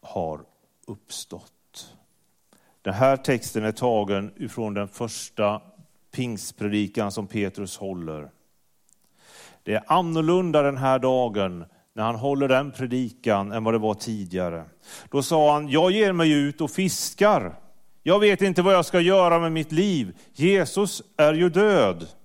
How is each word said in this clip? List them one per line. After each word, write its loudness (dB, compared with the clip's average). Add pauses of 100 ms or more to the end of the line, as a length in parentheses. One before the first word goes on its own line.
har -8 (420)
uppstått. -18 (840)
Den -6
här 4
texten -4
är -2
tagen -2
ifrån -8
den -4
första -4 (500)
pingstpredikan -4
som -8
Petrus -6
håller. -10 (1300)
Det -6
är -2
annorlunda 2
den 0
här 2
dagen -2 (280)
när -6
han -2
håller -2
den 2
predikan -4
än -6
vad 0
det 2
var 0
tidigare. -6 (440)
Då -2
sa 4
han: -2
"Jag 4
ger 2
mig 2
ut 0
och -4
fiskar. 0 (440)
Jag 4
vet 4
inte 2
vad 6
jag 4
ska 0
göra 4
med 0
mitt -4
liv. 0 (160)
Jesus 0 (160)
är 6
ju 2
död." 2 (180)